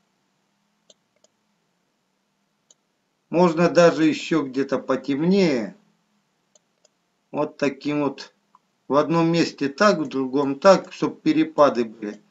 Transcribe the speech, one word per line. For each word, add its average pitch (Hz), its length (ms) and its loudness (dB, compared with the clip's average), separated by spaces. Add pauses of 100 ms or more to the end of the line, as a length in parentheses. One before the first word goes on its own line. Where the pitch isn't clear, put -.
(3250)
Можно 170 400 2
даже 160 360 4
ещё 151 380 0
где-то 135 360 -4
потемнее. 139 960 -2 (1600)
Вот 147 260 -6
таким 147 440 -4
вот - 320 -6 (560)
В 131 60 0
одном 165 360 2
месте 147 380 -2
так, 190 300 2
в 147 80 -4
другом 135 520 -4
так, 190 320 4
чтоб - 300 -8
перепады 147 640 0
были. 104 340 -12 (120)